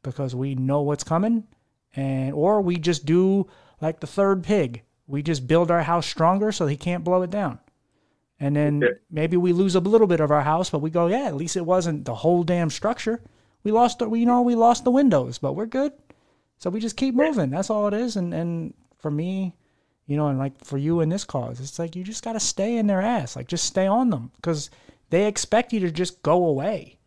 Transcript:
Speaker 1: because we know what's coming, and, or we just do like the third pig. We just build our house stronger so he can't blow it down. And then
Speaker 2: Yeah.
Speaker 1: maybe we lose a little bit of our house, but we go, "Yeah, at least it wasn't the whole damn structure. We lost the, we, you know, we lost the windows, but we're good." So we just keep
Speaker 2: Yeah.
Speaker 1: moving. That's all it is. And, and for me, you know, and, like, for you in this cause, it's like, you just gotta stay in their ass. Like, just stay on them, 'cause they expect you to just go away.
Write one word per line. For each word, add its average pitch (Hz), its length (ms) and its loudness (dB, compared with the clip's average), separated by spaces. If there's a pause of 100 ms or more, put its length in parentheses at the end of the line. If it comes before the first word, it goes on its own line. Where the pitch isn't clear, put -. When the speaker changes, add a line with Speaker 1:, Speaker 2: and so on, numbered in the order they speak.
Speaker 1:
because 131 320 -6
we 135 200 -4
know 131 260 0
what's 143 240 -2
coming, 214 420 0 (480)
and, 135 400 -4
or 196 280 2
we 180 140 0
just 160 280 -2
do 185 420 4 (340)
like 156 200 -4
the 151 60 -8
third 196 360 2
pig. 147 400 -2 (240)
We 143 160 -4
just 143 240 -2
build 165 240 4
our 170 120 2
house 165 240 0
stronger 196 460 2
so 175 140 -2
he 143 100 0
can't 175 280 -4
blow 180 180 2
it 175 80 -4
down. 180 280 -4 (840)
And 143 140 0
then 147 240 2
Speaker 2:
Yeah. 160 80 4 (220)
Speaker 1:
maybe 160 260 0
we 180 160 4
lose 185 220 2
a 185 60 4
little 214 260 4
bit 170 140 2
of 147 100 2
our 151 100 4
house, 156 300 0
but 151 100 -2
we 156 100 -4
go, 170 180 2
"Yeah, 247 180 0
at 151 100 -4
least 160 200 -6
it 170 100 -4
wasn't 170 400 0
the 120 80 -6
whole 175 280 2
damn 170 280 0
structure. 226 500 -4 (420)
We 208 80 -2
lost 226 280 2
the, 226 100 -2
we, 226 120 -2
you 240 60 4
know, 247 140 4
we 240 140 2
lost 233 300 4
the 254 60 4
windows, 180 480 4
but 139 140 -2
we're 202 140 -4
good." 277 260 -2 (640)
So 180 140 -4
we 214 100 -4
just 220 160 -6
keep 269 180 0
Speaker 2:
Yeah. 285 120 4
Speaker 1:
moving. 196 240 0
That's 175 200 -4
all 208 160 0
it 208 80 0
is. 226 220 -4
And, 175 160 -4
and 165 420 -6 (220)
for 151 140 -8
me, 180 440 -4 (520)
you 143 100 -2
know, 151 120 0
and, 135 100 -2
like, 135 260 -6
for 143 140 -6
you 165 220 0
in 156 100 2
this 196 140 -4
cause, 123 360 -8
it's 135 180 -12
like, 165 160 -8
you 180 80 -10
just 214 220 -12
gotta 220 160 -6
stay 220 380 -2
in 214 80 0
their 196 160 2
ass. 208 340 -2
Like, 127 100 -10
just - 180 -4
stay 190 220 0
on 233 240 2
them, 123 200 -4 (120)
'cause 156 280 -4 (400)
they 185 160 2
expect 214 460 0
you 220 80 -2
to 180 100 -2
just 175 320 -6
go 175 240 2
away. 156 600 -4